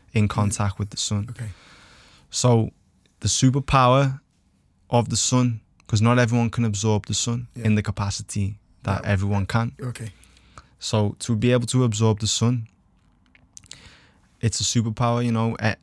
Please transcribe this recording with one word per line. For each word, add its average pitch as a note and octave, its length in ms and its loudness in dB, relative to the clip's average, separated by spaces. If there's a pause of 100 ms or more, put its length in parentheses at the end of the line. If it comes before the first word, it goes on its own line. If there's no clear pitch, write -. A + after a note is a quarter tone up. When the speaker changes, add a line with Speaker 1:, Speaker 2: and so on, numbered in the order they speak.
(140)
Speaker 1:
in G#2 140 2
contact G2+ 520 -2
with G#2 100 -6
the - 80 -18
sun. G#2 320 -4
Speaker 2:
Okay. A2+ 200 -12 (800)
Speaker 1:
So A#2 420 2 (480)
the - 80 -2
superpower C3+ 920 2 (680)
of A#2+ 200 2
the A2 80 -2
sun, B2 440 0 (260)
'cause G#2 140 2
not A#2+ 180 4
everyone A#2 300 2
can A#2 160 -2
absorb G#2 400 0
the - 80 -4
sun A#2+ 420 -4
Speaker 2:
Yeah. A#2 100 -6
Speaker 1:
in G#2+ 100 4
the G#2+ 80 2
capacity G2+ 760 -4 (260)
that G2 200 -2
Speaker 2:
That - 80 -4
Speaker 1:
everyone G2+ 340 0
can. A#2 340 -2
Speaker 2:
Okay. A2+ 320 -12 (680)
Speaker 1:
So G#2 400 0
to A#2+ 160 -2
be A#2+ 160 2
able A#2+ 160 2
to B2+ 160 2
absorb A2 360 2
the A2 80 -4
sun, A#2 400 0 (1700)
it's - 200 -2
a A#2+ 40 -4
superpower, A#2+ 600 0
you A#2+ 80 0
know. A2+ 280 0
A-, A2 240 -2